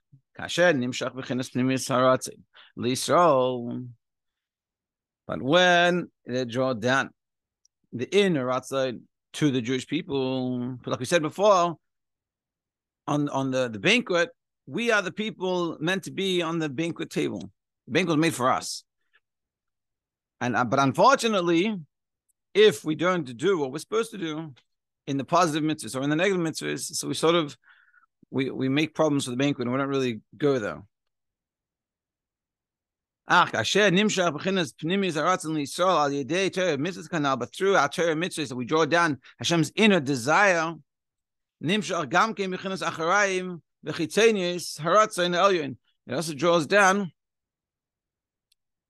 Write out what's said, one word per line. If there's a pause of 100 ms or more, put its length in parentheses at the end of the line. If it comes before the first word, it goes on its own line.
(380)
kasher
nimshach
b'chinas
pnimis
haratzin (380)
l'Yisrael. (1400)
But
when (160)
they
draw
down (840)
the
inner
ratzon (320)
to
the
Jewish
people,
but
like
we
said
before, (1300)
on,
on
the,
the
banquet, (360)
we
are
the
people
meant
to
be
on
the
banquet
table. (460)
The
banquet
was
made
for
us. (1600)
And,
uh,
but
unfortunately, (760)
if
we
don't
do
what
we're
supposed
to
do (540)
in
the
positive
mitzvahs
or
in
the
negative
mitzvahs,
so
we
sort
of, (760)
we,
we
make
problems
for
the
banquet
and
we
don't
really (160)
go
there. (2500)
Ach,
kasher
nimshach
b'chinas
pnimis
haratzon
l'Yisrael
al
yedei
Torah
mitzvahs
kanal,
but
through
our
Torah
mitzvahs
that
we
draw
down (200)
Hashem's
inner
desire, (880)
nimshach
gam
kein
b'chinas
acharayim (260)
v'chitzenius
haratzon
elyon. (300)
It
also
draws
down (1800)